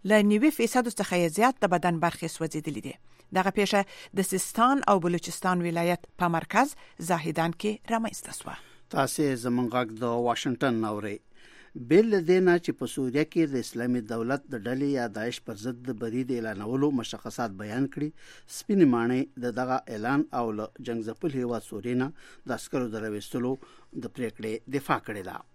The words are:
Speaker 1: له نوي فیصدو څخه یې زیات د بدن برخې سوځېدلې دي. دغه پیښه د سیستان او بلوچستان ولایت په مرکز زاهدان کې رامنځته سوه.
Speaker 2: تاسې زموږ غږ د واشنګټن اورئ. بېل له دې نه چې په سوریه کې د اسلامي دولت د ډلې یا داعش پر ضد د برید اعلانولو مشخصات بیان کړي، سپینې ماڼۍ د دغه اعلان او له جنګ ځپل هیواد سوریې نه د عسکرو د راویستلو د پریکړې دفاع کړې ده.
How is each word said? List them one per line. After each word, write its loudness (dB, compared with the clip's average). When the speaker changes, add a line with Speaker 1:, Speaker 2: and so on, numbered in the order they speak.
Speaker 1:
له 8
نوي 6
فیصدو 2
څخه 0
یې 2
زیات 4
د 4
بدن 2
برخې -2
سوځېدلې -6
دي. -10
دغه 2
پیښه 2
د 0
سیستان 2
او 8
بلوچستان -2
ولایت 0
په 2
مرکز 0
زاهدان 0
کې -2
رامنځته -4
سوه. -12
Speaker 2:
تاسې 2
زموږ 2
غږ 2
د -2
واشنګټن 0
اورئ. -6
بېل 8
له 4
دې 6
نه 8
چې -2
په -4
سوریه 0
کې 2
د -2
اسلامي -2
دولت -2
د -6
ډلې -2
یا -2
داعش -4
پر -10
ضد -6
د -4
برید -2
اعلانولو -2
مشخصات -6
بیان -2
کړي، -6
سپینې 6
ماڼۍ 2
د -4
دغه 0
اعلان 0
او 0
له -4
جنګ -4
ځپل -6
هیواد -4
سوریې -4
نه 0
د -12
عسکرو -4
د -6
راویستلو -4
د -12
پریکړې -6
دفاع 0
کړې -8
ده. -12